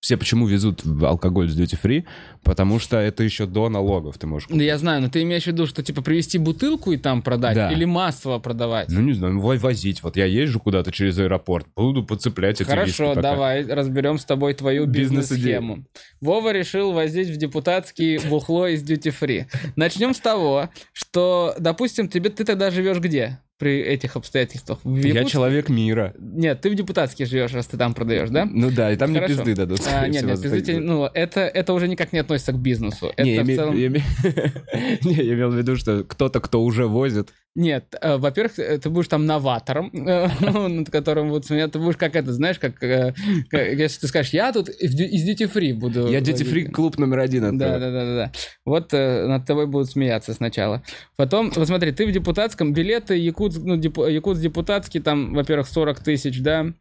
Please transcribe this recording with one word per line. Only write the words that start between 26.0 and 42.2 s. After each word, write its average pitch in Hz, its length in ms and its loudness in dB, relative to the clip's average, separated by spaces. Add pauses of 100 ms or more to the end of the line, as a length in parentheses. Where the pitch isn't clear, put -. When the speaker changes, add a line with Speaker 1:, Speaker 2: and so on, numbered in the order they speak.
Speaker 2:
Нет, 143 440 -2
ты 196 80 2
в 208 40 2
депутатский 170 520 -2
живёшь, 123 260 0
раз 123 140 -4
ты - 100 -10
там 120 160 0
продаёшь, 113 380 -2
да? 156 160 2
Speaker 1:
Ну 127 240 2
да, 120 200 2
и 107 60 2
там 139 140 2
мне 156 100 2
Speaker 2:
Хорошо. 147 240 2
Speaker 1:
пизды 113 100 2
дадут, 92 260 0
Speaker 2:
А, - 20 -2
Speaker 1:
скорее 139 260 0
Speaker 2:
нет, 147 80 0
Speaker 1:
всего, 135 140 0
Speaker 2:
нет, 95 80 0
Speaker 1:
за 92 60 -6
Speaker 2:
пизды 139 160 0
Speaker 1:
такие 170 180 -2
Speaker 2:
тебе... 156 80 -4
Ну, 156 260 2
это, 175 300 -2
это 185 320 0
уже 175 120 0
никак 175 280 -2
не 165 60 2
относится 139 320 -2
к 131 60 0
бизнесу. 113 480 -2
Speaker 1:
Не, - 60 -4
Speaker 2:
Это - 120 2
Speaker 1:
я 113 180 4
Speaker 2:
в 123 40 2
Speaker 1:
име-, 131 100 2
Speaker 2:
целом 151 200 0
Speaker 1:
я 123 120 2
име-, 143 140 0 (220)
<laughs> 190 800 -2
не, 180 80 4
я 131 220 2
имел 120 160 2
в 120 80 0
виду, 123 180 0
что 104 280 0
кто-то, 131 360 0
кто 113 240 0
уже 120 220 2
возит. 110 480 0 (220)
Speaker 2:
Нет, 156 440 -2
э, 147 160 0
во-первых, 143 440 0
э, 143 180 0
ты 139 120 -4
будешь 170 180 0
там 151 180 2
новатором, 147 640 0
<laughs> 147 160 -6
э, 180 220 2 (400)
над 165 200 -2
которым 151 420 0
будут 147 160 -2
смеяться. 151 260 0
Ты 156 120 -2
будешь 170 120 2
как 160 180 -2
это, 135 180 0